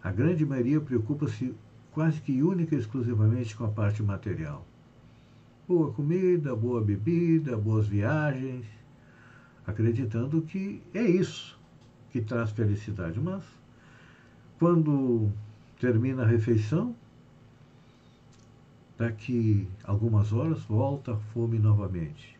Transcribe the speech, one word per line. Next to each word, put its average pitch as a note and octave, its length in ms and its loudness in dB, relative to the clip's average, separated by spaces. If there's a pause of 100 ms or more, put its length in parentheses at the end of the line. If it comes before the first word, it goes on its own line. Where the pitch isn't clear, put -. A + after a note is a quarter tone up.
a G2 80 -4
grande D3+ 340 2
maioria C3+ 340 0
preocupa-se B2+ 760 -2 (360)
quase D#3 300 0
que C3+ 220 0
única E3+ 320 0
e - 20 0
exclusivamente A#2 800 0
com A#2+ 80 -8
a A2 60 -2
parte G#2 340 -2
material. E2 600 -6 (1040)
Boa D#3+ 240 2
comida, D#3 640 0
boa A#2+ 240 0
bebida, D3 800 2
boas G#2+ 300 2
viagens, B2+ 800 -2 (960)
acreditando A#2 800 -2
que F#3+ 400 -8 (100)
é G3+ 80 -4
isso F3+ 560 0 (540)
que A#2+ 100 -4
traz A2+ 300 -4
felicidade. G2+ 680 -2
Mas, F#3 240 -4 (1160)
quando C#3 720 2 (480)
termina B2+ 420 0
a A2+ 60 4
refeição, A#2+ 680 2 (2000)
daqui A2 680 0 (160)
algumas G#2 480 2
horas D3+ 340 0
volta C3 480 0
a G#2+ 40 -2
fome A#2 400 -2
novamente. F#2 840 0